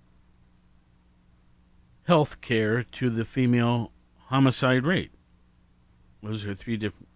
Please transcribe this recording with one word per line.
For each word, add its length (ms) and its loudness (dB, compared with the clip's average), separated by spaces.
health 360 2
care 440 0
to 260 -4
the 140 -2
female 680 0
homicide 580 2
rate. 260 -2
Those 240 -8
are 80 -6
three 220 -6
different, 400 -8